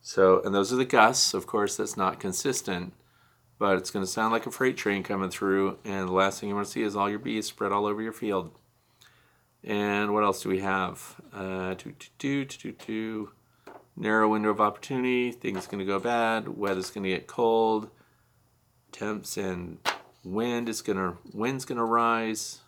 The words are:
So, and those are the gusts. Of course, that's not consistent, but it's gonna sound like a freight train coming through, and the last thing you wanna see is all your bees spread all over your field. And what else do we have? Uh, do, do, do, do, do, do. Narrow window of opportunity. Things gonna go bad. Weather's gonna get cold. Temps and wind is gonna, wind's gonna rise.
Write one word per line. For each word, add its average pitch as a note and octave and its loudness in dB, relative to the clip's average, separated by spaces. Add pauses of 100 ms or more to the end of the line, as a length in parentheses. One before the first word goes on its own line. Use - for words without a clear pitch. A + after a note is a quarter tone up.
So, F#2 6
and G2 -2
those G2 2
are - 0
the C3 2
gusts. A#2 6
Of F#2+ -4
course, G#2 0
that's - -4
not F#2+ 0
consistent, F#2+ -4 (640)
but G2 4
it's - -4
gonna G2 -2
sound A2 0
like A2+ 0
a A#2 -6
freight B2+ 0
train G2+ 0
coming G2 -2
through, G2 0
and F#2+ -4
the F#2 -2
last F#2+ 2
thing G#2 -6
you G2+ -2
wanna G2+ -4
see A#2+ -4
is G#2 -2
all G2+ 2
your G#2 -4
bees A2 -4
spread G2+ -4
all G2+ 2
over G#2 -2
your A2+ -6
field. F#2+ -4 (1120)
And G#2 0
what G#2+ 4
else G2 0
do G2+ -4
we F#2+ 2
have? F#2+ -4 (180)
Uh, F#2 -4
do, - -14
do, - -20 (100)
do, C#3 -2
do, C3+ -12
do, - -10 (140)
do. A2 -6 (640)
Narrow A2 4
window G#2+ 4
of G#2 2
opportunity. B2 0
Things G2 -6
gonna G2 -6
go G2 0
bad. A2+ 0
Weather's G2 -2
gonna G2 -6
get F#2 -2
cold. A2+ 2 (1040)
Temps G#2+ -6
and F2+ -6 (480)
wind A#2 -2
is G#2+ -6
gonna, F#2 -2 (160)
wind's B2+ -4
gonna A#2 -2
rise. A2+ 0